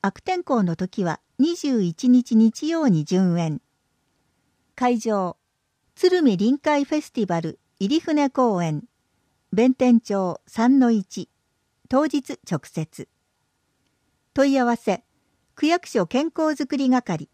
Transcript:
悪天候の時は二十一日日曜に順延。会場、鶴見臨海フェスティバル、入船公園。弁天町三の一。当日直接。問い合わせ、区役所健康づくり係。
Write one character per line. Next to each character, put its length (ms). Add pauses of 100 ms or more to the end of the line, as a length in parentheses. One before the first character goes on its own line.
悪 180
天 220
候 200
の 140
時 280
は 160 (180)
二 180
十 260
一 260
日 280
日 320
曜 200
に 160
順 360
延。 200 (1120)
会 240
場、 380 (580)
鶴 280
見 140
臨 220
海 260
フ 120
ェ 60
ス 100
テ 100
ィ 40
バ 140
ル、 180 (200)
入 220
船 300
公 320
園。 220 (680)
弁 220
天 260
町 460
三 320
の 120
一。 380 (600)
当 180
日 320 (120)
直 140
接。 440 (1200)
問 200
い 60
合 60
わ 120
せ、 280 (500)
区 120
役 200
所 200
健 280
康 260
づ 60
く 100
り 120
係。 460